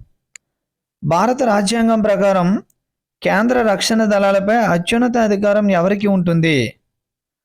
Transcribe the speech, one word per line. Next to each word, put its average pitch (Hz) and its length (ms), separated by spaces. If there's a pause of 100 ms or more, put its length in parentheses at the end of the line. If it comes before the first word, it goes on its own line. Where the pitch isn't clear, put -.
(1040)
భారత 214 380
రాజ్యాంగం 226 600
ప్రకారం 196 600 (600)
కేంద్ర 226 400
రక్షణ 220 420
దళాలపై 202 520
అత్యున్నత 233 600
అధికారం 208 540
ఎవరికి 196 360
ఉంటుంది? 165 760 (640)